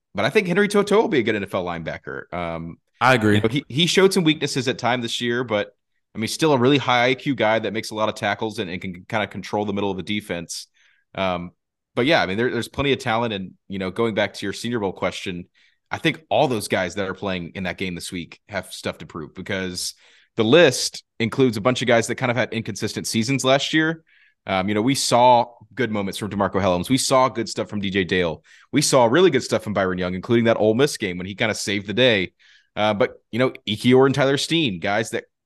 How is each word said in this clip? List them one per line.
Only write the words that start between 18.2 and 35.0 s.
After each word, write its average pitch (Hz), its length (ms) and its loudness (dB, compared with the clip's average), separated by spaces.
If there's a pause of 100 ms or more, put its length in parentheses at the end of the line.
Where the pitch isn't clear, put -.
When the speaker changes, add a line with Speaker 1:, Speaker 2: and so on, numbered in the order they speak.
Speaker 1:
have 95 240 -8
stuff - 240 -8
to 87 80 -16
prove, 78 280 -14
because 95 600 -6 (420)
the 113 80 0
list 139 600 4 (160)
includes 113 360 2
a 107 60 -4
bunch 127 200 0
of 120 60 -2
guys 117 200 4
that 117 80 -4
kind 127 140 -2
of 117 60 -2
had 110 180 -2
inconsistent 104 540 -6
seasons 117 380 -2
last 135 280 2
year. 160 300 0 (420)
Um, 95 220 -2
you 104 80 -2
know, 104 60 0
we 131 140 2
saw 120 580 4 (200)
good 117 180 -2
moments 101 260 -4
from 104 120 -6
DeMarco 98 260 0
Hellams. 92 340 2
We 131 80 4
saw 131 320 2
good 113 180 -4
stuff 107 220 -6
from 104 100 -6
D 98 100 -4
J 95 140 0
Dale. 87 400 0 (300)
We 143 80 4
saw 131 240 4
really 170 240 6
good 131 140 0
stuff 110 200 -2
from 107 100 -6
Byron 92 240 0
Young, 90 160 -4
including 117 320 0
that 113 120 4
Ole 110 160 2
Miss 139 240 2
game 90 200 -6
when 90 80 -8
he 98 100 -12
kinda 107 200 0
saved 101 320 -4
the 104 60 -6
day. 110 400 2 (420)
Uh, 104 180 2
but, 101 280 -2 (100)
you 110 80 -4
know, 127 140 2 (160)
Ike 120 240 4
Orr 131 120 8
and 135 100 2
Tyler 139 220 2
Steen, 135 420 -2
guys 101 320 -2